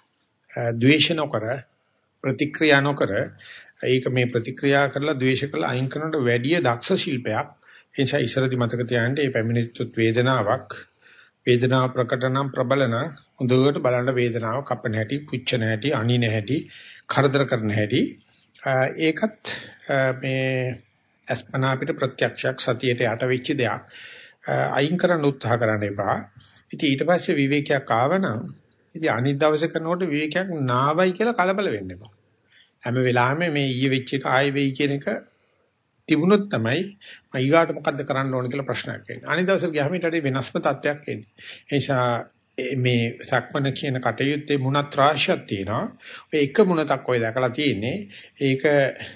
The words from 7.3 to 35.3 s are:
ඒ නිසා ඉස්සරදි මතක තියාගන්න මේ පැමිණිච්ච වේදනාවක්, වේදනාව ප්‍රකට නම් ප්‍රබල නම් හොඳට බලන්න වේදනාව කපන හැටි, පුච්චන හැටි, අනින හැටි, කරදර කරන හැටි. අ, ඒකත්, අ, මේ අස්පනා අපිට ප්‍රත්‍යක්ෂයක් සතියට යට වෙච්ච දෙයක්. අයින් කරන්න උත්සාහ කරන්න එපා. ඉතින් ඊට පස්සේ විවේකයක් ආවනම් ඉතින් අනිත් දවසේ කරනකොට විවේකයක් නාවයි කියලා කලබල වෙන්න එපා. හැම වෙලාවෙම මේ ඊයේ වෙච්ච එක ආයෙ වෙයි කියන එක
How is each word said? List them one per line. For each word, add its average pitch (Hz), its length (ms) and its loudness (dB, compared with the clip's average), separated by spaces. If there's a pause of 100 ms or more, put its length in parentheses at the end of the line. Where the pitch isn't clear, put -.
ඒ - 140 -2
නිසා 143 180 0
ඉස්සරදි 127 360 0
මතක 120 280 0
තියාගන්න 120 320 0
මේ 139 160 0
පැමිණිච්ච 117 460 -2 (160)
වේදනාවක්, 113 840 2 (680)
වේදනාව 127 440 4
ප්‍රකට 127 380 0
නම් 135 240 -2
ප්‍රබල 135 320 2
නම් 120 240 0 (260)
හොඳට 131 460 4
බලන්න 123 340 0
වේදනාව 120 500 -2
කපන 117 300 -4
හැටි, 110 260 -2
පුච්චන 127 440 -4
හැටි, 113 300 0
අනින 120 300 2
හැටි, 113 340 -2 (460)
කරදර 139 420 2
කරන 110 260 -2
හැටි. 107 300 2 (600)
අ, 139 100 -2 (260)
ඒකත්, 160 440 -2 (420)
අ, 143 120 0 (160)
මේ 131 320 -2 (840)
අස්පනා 131 440 -2
අපිට 147 240 -2
ප්‍රත්‍යක්ෂයක් 131 640 -2
සතියට 123 400 0
යට 113 240 0
වෙච්ච 127 300 -2
දෙයක්. 120 300 -2 (600)
අයින් 147 500 0
කරන්න 170 280 2
උත්සාහ 120 340 0
කරන්න 110 260 0
එපා. 101 320 -2 (500)
ඉතින් 156 220 -2
ඊට 135 140 2
පස්සේ 170 340 0
විවේකයක් 143 540 0
ආවනම් 131 520 2 (520)
ඉතින් 160 160 -2
අනිත් 135 280 0
දවසේ 156 320 2
කරනකොට 170 320 -2
විවේකයක් 156 500 -2 (100)
නාවයි 147 500 2
කියලා 226 220 0
කලබල 190 360 0
වෙන්න 98 200 -6
එපා. 92 220 -16 (720)
හැම 123 180 0
වෙලාවෙම 127 520 2
මේ 143 140 0
ඊයේ 131 240 0
වෙච්ච 131 240 -2
එක 135 120 -2
ආයෙ 139 280 2
වෙයි 139 180 0
කියන 143 200 0
එක 139 140 -6 (1000)